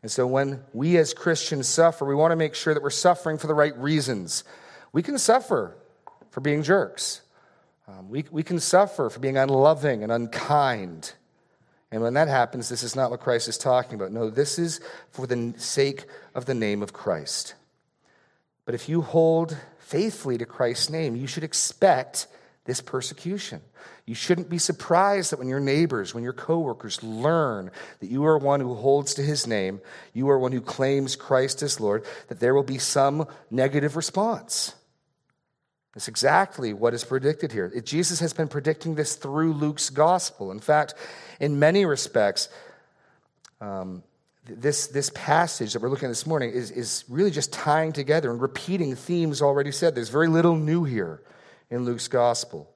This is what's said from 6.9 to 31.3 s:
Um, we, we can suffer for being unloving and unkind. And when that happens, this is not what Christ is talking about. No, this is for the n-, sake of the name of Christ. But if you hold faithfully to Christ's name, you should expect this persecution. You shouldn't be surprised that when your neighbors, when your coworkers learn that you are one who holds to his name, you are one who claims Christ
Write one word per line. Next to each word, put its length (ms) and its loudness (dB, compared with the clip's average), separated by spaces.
Um, 220 -20
we, 220 -6
we 120 -4
can 160 -2
suffer 500 4
for 120 -10
being 160 0
unloving 680 4
and 80 -4
unkind. 1040 -2
And 120 -4
when 120 -2
that 140 4
happens, 400 0
this 140 -6
is 140 -6
not 140 0
what 100 -8
Christ 280 0
is 80 -6
talking 380 0
about. 160 -6
No, 180 -2
this 300 0
is 220 -2
for 140 -8
the 100 0
n-, 220 -4
sake 460 -2
of 100 -6
the 100 -2
name 280 0
of 100 -8
Christ. 640 -4
But 100 -6
if 140 -8
you 140 0
hold 540 2
faithfully 600 -4
to 60 -4
Christ's 460 -2
name, 240 -2
you 140 -6
should 160 -6
expect 800 2
this 160 -4
persecution. 800 -8
You 120 -10
shouldn't 320 0
be 100 -4
surprised 720 2
that 80 -6
when 100 -6
your 120 -2
neighbors, 520 2
when 120 -6
your 80 -6
coworkers 720 -4
learn 680 0
that 100 -10
you 140 0
are 120 6
one 220 2
who 160 -2
holds 400 2
to 80 -4
his 240 0
name, 340 -2
you 160 0
are 100 6
one 120 2
who 100 -2
claims 540 0
Christ 480 0